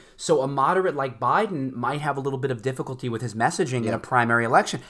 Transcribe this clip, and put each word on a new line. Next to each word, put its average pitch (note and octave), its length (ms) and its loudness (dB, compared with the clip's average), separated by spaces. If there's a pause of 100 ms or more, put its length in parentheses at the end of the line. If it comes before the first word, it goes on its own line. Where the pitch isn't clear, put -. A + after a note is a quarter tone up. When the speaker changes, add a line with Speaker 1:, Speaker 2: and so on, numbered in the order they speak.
(160)
Speaker 1:
So D3+ 260 2
a C3 60 0
moderate D#3 480 2
like C3 240 -4
Biden C#3 540 0
might B2+ 280 -4
have C#3+ 160 -2
a - 20 -2
little C3+ 200 -4
bit C3+ 100 -2
of A#2 140 -6
difficulty B2+ 440 -6
with A2+ 140 -4
his A2 140 -6
messaging B2+ 460 0
in - 20 -2
Speaker 2:
Yeah. A2+ 120 0
Speaker 1:
a G#2+ 40 -2
primary A#2 440 2
election. C#3+ 460 2